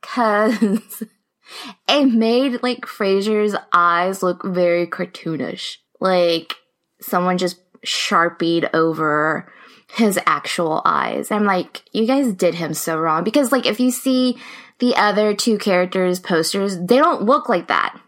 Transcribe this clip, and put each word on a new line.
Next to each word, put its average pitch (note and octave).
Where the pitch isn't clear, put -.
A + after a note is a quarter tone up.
'cause A3
<laughs> -
it C#4
made, A#3+
like, B3
Frasier's G#3
eyes F3
look F3+
very F3
cartoonish. E3
Like, F3
someone F3+
just F3+
Sharpied E3+
over D#3
his G3+
actual D#3+
eyes. -
I'm G#3
like, F#3
"You G#3+
guys C4
did F3
him D#3
so D#3+
wrong." D#3+
Because, A3+
like, C4
if G#3+
you B3+
see B3+
the B3
other G#3
two G#3+
characters' F3+
posters, F#3+
they F3+
don't D#4
look C#4
like G3
that. -